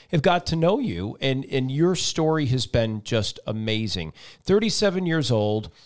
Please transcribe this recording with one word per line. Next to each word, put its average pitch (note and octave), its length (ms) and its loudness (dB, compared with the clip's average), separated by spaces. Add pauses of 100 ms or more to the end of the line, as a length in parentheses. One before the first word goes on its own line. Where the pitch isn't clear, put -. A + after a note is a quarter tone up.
have E3 140 0
got F3 240 2
to E3 100 -2
know F3 240 2
you. G2+ 400 -4
And, C3+ 240 -2
and C3 260 -2
your E3 280 2
story D#3+ 480 0
has B2 220 0
been A2 360 -2
just - 420 -2
amazing. A2 680 -4 (320)
Thirty-seven G3 600 2
years D#3+ 260 0
old. G#2+ 380 0 (160)